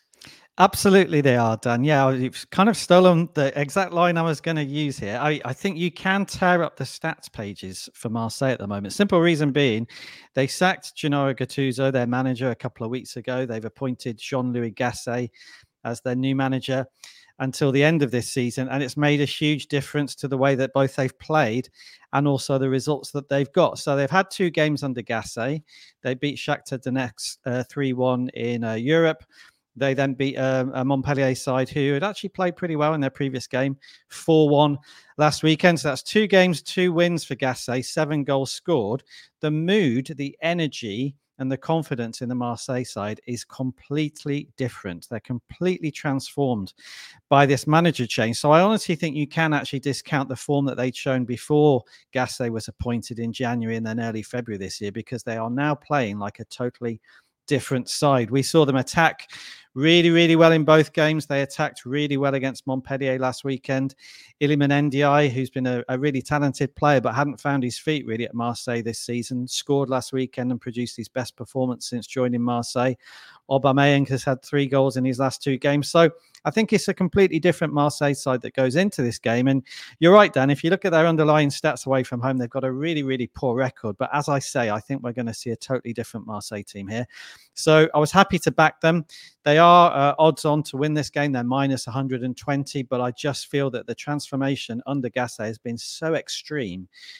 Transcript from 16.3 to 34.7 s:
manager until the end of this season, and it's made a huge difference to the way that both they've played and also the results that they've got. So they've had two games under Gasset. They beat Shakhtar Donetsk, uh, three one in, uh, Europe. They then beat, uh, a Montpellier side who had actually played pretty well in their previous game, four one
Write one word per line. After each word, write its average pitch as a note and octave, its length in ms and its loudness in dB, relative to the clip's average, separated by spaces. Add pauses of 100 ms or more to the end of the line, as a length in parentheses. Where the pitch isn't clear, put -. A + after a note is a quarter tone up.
manager C3 500 -2 (540)
until C3+ 320 0
the C#3 120 4
end D#3 200 4
of A#2 80 -2
this A#2+ 200 -2
season, B2+ 380 -2
and C#3 140 -2
it's B2+ 140 -6
made D3 220 2
a D3 60 2
huge D3+ 400 -2
difference C#3+ 480 -4
to - 140 -8
the C3+ 100 -4
way C#3 160 4
that C3 200 -2
both C3+ 220 0
they've C3 220 -2
played B2+ 500 0 (460)
and C#3+ 140 2
also C3+ 320 0
the C3+ 100 0
results C3+ 400 -2
that C#3+ 200 -10
they've C#3 240 -2
got. E3 260 2
So C#3+ 160 -2
they've C#3 160 0
had F#3+ 180 2
two F3+ 220 -2
games D3+ 320 0
under B2 180 -6
Gasset. A#2 640 -6 (400)
They B2+ 100 -2
beat C3 240 -4
Shakhtar - 400 -6
Donetsk, B2+ 600 -6 (100)
uh, B2+ 160 -4
three C3+ 300 -4
one B2+ 420 0
in, A#2 280 -4
uh, A2 100 -4
Europe. D#3 500 0 (520)
They C3+ 200 0
then C#3 180 0
beat, C3+ 240 -4
uh, C3 340 0
a C3 140 -4
Montpellier C3+ 480 0
side B2+ 360 -2
who C#3+ 240 -2
had C#3 100 -2
actually G3+ 260 -8
played F3+ 280 -4
pretty E3 180 -6
well D3+ 180 0
in D3+ 80 -2
their C3+ 80 0
previous C3 380 -6
game, C3+ 280 -2 (340)
four D#3 380 4
one D3 300 4 (400)